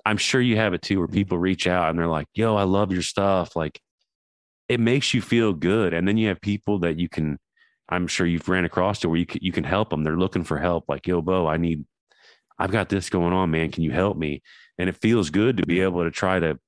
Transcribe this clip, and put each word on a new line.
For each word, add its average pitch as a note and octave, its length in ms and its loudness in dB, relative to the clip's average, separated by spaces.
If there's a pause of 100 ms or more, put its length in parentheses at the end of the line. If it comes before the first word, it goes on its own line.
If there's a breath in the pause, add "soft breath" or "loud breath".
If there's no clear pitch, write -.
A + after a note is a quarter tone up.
I'm G#2+ 100 2
sure C3 240 0
you A#2+ 160 4
have G#2+ 160 2
it F2 80 -2
too, G2 180 -2
where E2+ 100 0
people G2 300 0
reach F#2 280 0
out F2+ 240 2
and E2 80 -2
they're E2+ 80 0
like, D#2+ 280 -2
"Yo, A2 220 0
I G2+ 60 2
love F#2+ 300 2
your F2+ 100 0
stuff." F#2+ 540 0
Like, D#2 220 -4 (880)
it A#2+ 120 0
makes A#2+ 320 2
you A#2 80 2
feel A2+ 320 2
good. F2+ 400 0
And E2+ 160 0
then G#2 80 2
you A2 120 2
have F#2 120 -2
people G#2 400 -2
that E2 180 -2
you F2 120 -2
can, D2+ 280 -4 (520)
I'm F2+ 160 -2
sure F2+ 200 -2
you've E2 220 -2
ran F#2 160 2
across F#2 360 0
to E2+ 100 0
where E2 80 2
you F2 80 0
can, - 160 -8
you F#2 100 -2
can D#2 120 -2
help F#2 260 -2
them. D#2 120 -2
They're D#2 140 -2
looking F2+ 280 -2
for D2+ 140 -2
help. E2+ 300 -2
Like, C#2+ 180 -6
"Yo, F2 140 0
Bo, F2 260 0
I D#2 120 0
need, E2 260 -2 (720 soft breath)
I've F#2+ 120 -2
got G#2 180 0
this G2 220 -2
going F2 240 2
on, F#2 160 2
man. D#2+ 220 0
Can D#2+ 100 -4
you D#2+ 80 0
help F2+ 260 0
me?" D2 260 -6 (360 soft breath)
And F2+ 100 -2
it F2 80 -4
feels A2 320 2
good G#2 300 2
to E2+ 80 0
be F2 140 2
able F2 240 0
to E2 60 -2
try F#2 280 0
to D#2+ 300 0